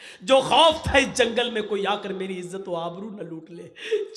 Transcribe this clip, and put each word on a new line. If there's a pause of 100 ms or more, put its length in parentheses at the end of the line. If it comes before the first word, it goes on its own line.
(240)
जो
खौफ
था
इस
जंगल
में
कोई
आकर
मेरी
इज्जत
व
आबरू
न
लूट
ले, (460)